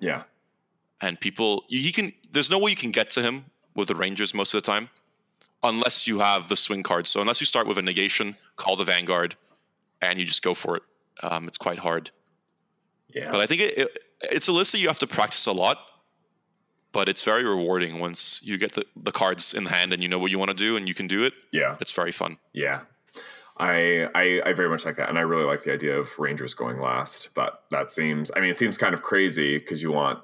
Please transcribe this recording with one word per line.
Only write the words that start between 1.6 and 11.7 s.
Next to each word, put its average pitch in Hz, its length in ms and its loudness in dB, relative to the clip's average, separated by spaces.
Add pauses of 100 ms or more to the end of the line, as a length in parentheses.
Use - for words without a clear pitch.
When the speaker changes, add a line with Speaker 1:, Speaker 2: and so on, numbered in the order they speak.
Speaker 2:
you, 127 120 -2
he 160 120 0
can, 202 200 -2 (200)
there's 143 180 2
no 190 80 4
way 208 120 2
you 190 60 0
can 120 140 -4
get 110 200 2
to 123 120 0
him 131 240 -2 (280)
with 101 140 -2
the 101 60 0
Rangers 95 400 -2
most 98 200 0
of 104 80 0
the - 40 -6
time, 107 220 0 (760)
unless 117 440 2
you 107 120 0
have 101 300 4
the 101 80 2
swing 98 260 0
cards. 87 280 0
So 98 100 0
unless 113 200 2
you 147 60 0
start 113 200 2
with 101 120 -2
a 95 40 0
negation, 98 540 0 (200)
call 95 200 0
the 95 80 0
Vanguard, 87 520 2 (640)
and 92 180 0
you 90 60 0
just 82 180 -2
go 90 120 2
for 87 220 -4
it, - 60 -6 (400)
um, 85 240 -4
it's - 120 -8
quite 87 200 -4